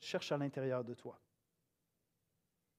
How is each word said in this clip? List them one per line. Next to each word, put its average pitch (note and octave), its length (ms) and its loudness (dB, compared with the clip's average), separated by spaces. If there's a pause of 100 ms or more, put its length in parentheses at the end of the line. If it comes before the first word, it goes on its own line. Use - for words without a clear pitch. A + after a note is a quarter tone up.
cherche - 320 0
à C#3+ 60 4
l'intérieur C3+ 440 2
de A#2+ 120 -6
toi. » - 260 -12 (1600)